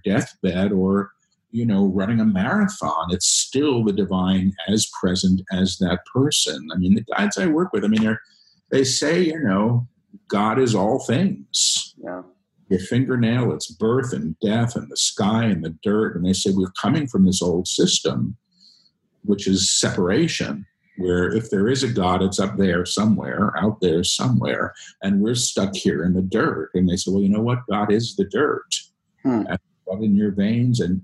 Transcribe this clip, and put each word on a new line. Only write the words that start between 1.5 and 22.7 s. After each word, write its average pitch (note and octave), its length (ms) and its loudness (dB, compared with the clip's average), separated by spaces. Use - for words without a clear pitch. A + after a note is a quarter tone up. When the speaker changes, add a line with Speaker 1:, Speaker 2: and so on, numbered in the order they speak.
Speaker 1:
know, G2+ 220 2
running G2+ 320 0
a A2+ 60 2
marathon. G2 840 0
It's F2+ 180 -2
still C3 560 0
the G#2 100 2
divine F#2+ 600 2
as G2+ 200 2
present F#2 400 2
as F#2+ 280 0
that F2+ 220 0
person. D#2 580 0
I E2 60 -4
mean, F#2 160 4
the A#2+ 120 2
guides - 240 0
I F#3 80 2
work E3 260 0
with, G2+ 100 0
I G#2 40 0
mean, A2 160 2
they're, A2 180 0
they C3+ 140 4
say, D3 380 0
you D#3+ 180 0
know, A#2+ 480 2
"God A2 320 0
is A#2+ 160 2
all G#2+ 240 2
things." - 1000 -2
Speaker 2:
Yeah. F2+ 240 -12
Speaker 1:
Your F#2 120 0
fingernail, A#2+ 720 0
it's - 180 -8
birth B2 400 -2
and D#2 300 -6
death A#2 340 0
and - 160 -8
the - 60 -8
sky A2 480 0
and F#2 180 0
the E2 100 -6
dirt. G#2 340 0
And E2+ 80 -2
they F#2+ 80 2
say, G2 200 0
"We're F#2+ 280 0
coming C#3+ 260 0
from F#2+ 180 4
this F#2 160 2
old F2 240 0
system, - 680 0
which G2+ 240 -2
is F#2+ 240 2
separation, G2 960 0
where F2+ 340 0
if A2+ 180 -2
there G2+ 200 2
is C3+ 120 0
a C3+ 60 -2
God, F#2 340 0
it's F#2+ 200 0
up G2+ 160 -2
there F2+ 280 2